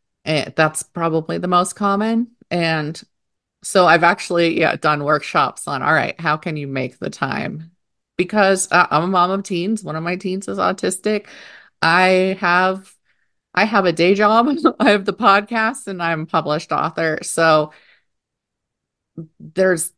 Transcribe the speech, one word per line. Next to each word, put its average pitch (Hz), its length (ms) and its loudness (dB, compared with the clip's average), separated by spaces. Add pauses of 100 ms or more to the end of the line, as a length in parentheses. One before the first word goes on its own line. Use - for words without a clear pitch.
(240)
And - 320 -4
that's 156 260 0
probably 165 560 -4
the 180 100 -6
most 180 260 0
common. 220 540 -2 (220)
And 160 500 -2 (640)
so 185 240 2
I've 165 180 6
actually, 170 560 0
yeah, 160 160 2
done 147 280 0
workshops 147 640 -2
on, 135 140 -6
"All 143 100 0
right, - 280 0
how 156 160 -2
can 156 200 -6
you 143 100 -8
make 131 320 -6
the - 120 -8
time?" 151 600 -8 (460)
Because, 190 540 0
uh, 175 200 4
I'm 156 140 2
a - 20 -2
mom 185 240 2
of 196 120 -2
teens. 196 400 -4
One 156 140 -8
of 160 60 -8
my 175 140 -4
teens 190 320 -8
is 196 100 -6
autistic. 190 680 -2 (560)
I 185 580 2
have, 190 540 0 (600)
I 190 100 2
have 214 220 2
a 170 60 4
day 175 220 4
job. 220 340 4 (160)
<laughs> - 160 0
I 202 100 4
have 202 140 2
the 202 100 -4
podcast, 220 720 0
and 185 160 -8
I'm 165 200 -2
a 160 40 -8
published 156 460 -2
author. 156 500 -2
So 156 500 2 (1700)
there's, 170 580 -2